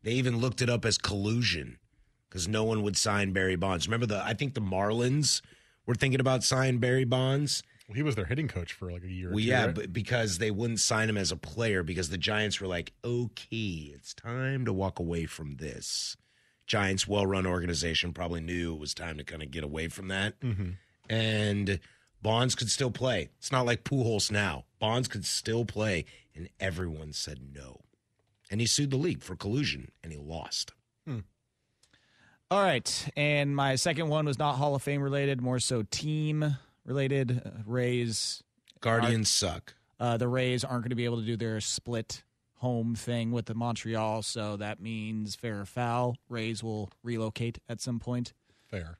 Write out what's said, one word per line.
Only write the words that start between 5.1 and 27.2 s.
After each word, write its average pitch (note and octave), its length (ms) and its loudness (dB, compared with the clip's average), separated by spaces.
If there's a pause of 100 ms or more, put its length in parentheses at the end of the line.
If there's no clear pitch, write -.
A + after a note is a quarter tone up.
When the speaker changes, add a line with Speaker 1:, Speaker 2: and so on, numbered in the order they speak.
Speaker 1:
were A#2+ 100 2
thinking C3 240 2
about B2+ 240 4
signing C3 340 4
Barry B2+ 260 4
Bonds. C3 600 2 (240)
Speaker 2:
Well, G#2 60 -14
he C3 80 0
was D3 140 0
their G2+ 80 0
hitting C3+ 240 -2
coach F2 240 -4
for, F#2 180 -8
like, F2 140 -8
a F#2 40 -10
year F2+ 200 -6
or - 20 -2
Speaker 1:
Well, G2+ 80 2
Speaker 2:
two, A2 60 4
Speaker 1:
yeah, A#2+ 220 4
Speaker 2:
right? E2+ 100 0
Speaker 1:
but G2+ 160 -6
because G#2+ 460 0
they G#2+ 120 2
wouldn't G#2+ 300 0
sign A2 280 4
him G#2+ 80 2
as F#2 140 2
a F#2+ 60 -4
player F#2 480 0
because F2 240 -2
the F#2 100 -4
Giants G#2+ 420 0
were G2 60 -6
like, F2 260 -4 (120)
"Okay, G#2+ 920 -4
it's - 180 -16
time C3 520 -4
to A2 80 0
walk F#2+ 260 0
away E2+ 280 -2
from C#2+ 320 -10
this." - 580 -6 (500)
Giants, G2 400 2
well-run G2 400 2
organization, F2 680 0
probably E2+ 280 -4
knew E2+ 340 -2
it D2+ 60 -8
was D2+ 120 -6
time E2 260 -6
to D2 60 -8
kinda D#2 220 -10
get D2+ 160 -6
away D#2 240 -4
from F#2+ 220 -8
that. F#2+ 320 -2
Speaker 2:
Mm-hmm. G2+ 300 -2 (380)
Speaker 1:
And G#2+ 720 2 (420)
Bonds A#2 360 4
could A2 160 0
still B2+ 180 0
play. G#2+ 380 0 (100)
It's - 140 -6
not B2+ 140 4
like A#2+ 180 0
Pujols A2+ 480 2
now. F#2+ 320 0 (160)
Bonds A#2 260 2
could G2+ 180 -6
still A2+ 400 0
play, G#2 420 0 (280)
and E2+ 140 -12 (100)
everyone D#2+ 540 -4
said C#2+ 260 -8 (160)